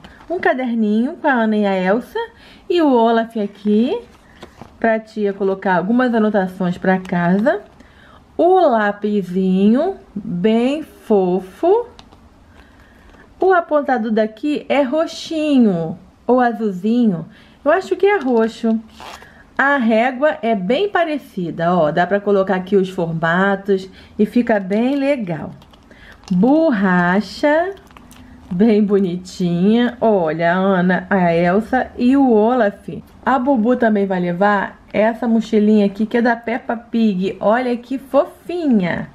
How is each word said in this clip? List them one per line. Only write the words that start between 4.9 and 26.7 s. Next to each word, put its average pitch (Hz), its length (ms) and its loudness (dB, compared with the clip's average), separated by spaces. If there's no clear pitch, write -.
tia 208 360 -6
colocar 190 420 -2
algumas 233 400 -2
anotações 190 640 -2
pra 190 200 0
casa. 185 640 -2
O 359 200 4
lapisinho, 208 1400 0
bem 220 680 -2
fofo. 208 1080 -2
O 370 140 2
apontador 285 600 0
daqui 220 580 -2
é 269 120 2
roxinho, 277 1160 0
ou 254 120 4
azulzinho. 214 840 0
Eu 285 80 0
acho 381 240 -2
que 370 100 -2
é 403 140 2
roxo. 226 600 -2
A 277 200 2
régua 247 680 0
é 226 100 0
bem 240 360 -2
parecida, 190 840 -2
ó. 156 180 2
Dá 175 140 0
pra 202 140 0
colocar 196 360 0
aqui 185 200 -2
os 185 140 2
formatos 185 1000 -2
e 214 60 4
fica 233 340 0
bem 220 360 -2
legal. 247 560 -4
Borracha, 220 1400 2